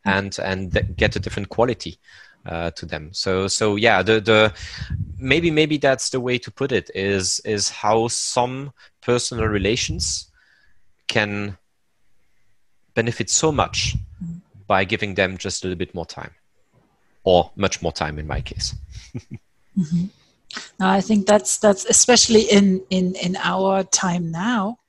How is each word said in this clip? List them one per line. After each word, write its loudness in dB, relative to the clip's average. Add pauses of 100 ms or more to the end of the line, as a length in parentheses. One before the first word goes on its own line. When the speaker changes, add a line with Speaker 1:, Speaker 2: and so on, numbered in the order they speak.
Speaker 1:
and, -2
and -4
th-, 2 (120)
get 2
a -2
different -8
quality, -2 (480)
uh, -6
to -14
them. -8
So, -2
so 0
yeah, 4
the, 4
the, 4 (640)
maybe, 0
maybe 2
that's 0
the -4
way -2
to -12
put -4
it, -2
is, -2
is -2
how 0
some -4 (280)
personal -2
relations -2 (760)
can -2 (1400)
benefit -2
so 2
much -2 (720)
by 4
giving -4
them 0
just -6
a -4
little -4
bit -8
more -6
time, -16 (920)
or 4
much -2
more -2
time -6
in -8
my -4
case. -8 (380)
<laughs> -12 (520)
Speaker 2:
Mm-hmm. -2 (760)
No, 4
I 4
think 2
that's, 4
that's 4
especially 6
in, 6
in, 0
in -4
our 0
time -2
now -2